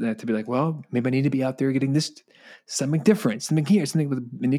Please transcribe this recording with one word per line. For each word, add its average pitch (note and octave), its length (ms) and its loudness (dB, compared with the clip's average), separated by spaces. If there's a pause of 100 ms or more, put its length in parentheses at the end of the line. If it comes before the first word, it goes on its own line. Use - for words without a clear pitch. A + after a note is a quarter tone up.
(100)
I, A2 40 -4
to A2 120 -10
be A#2 60 -2
like, A2 140 -2
"Well, C#3+ 460 -2
maybe B2 160 0
I - 20 0
need C3+ 140 2
to C#3+ 60 2
be C3 120 0
out C3 160 -4
there C3+ 140 0
getting C3+ 220 0
this, D#3 180 0 (540)
something D3 360 -2
different, C3+ 400 2
something D#3 240 0
here, F#3 200 4
something D3+ 220 0
with, C3+ 100 -2 (240)
I B2+ 40 0
need B2+ 60 2
to C#3+ 60 2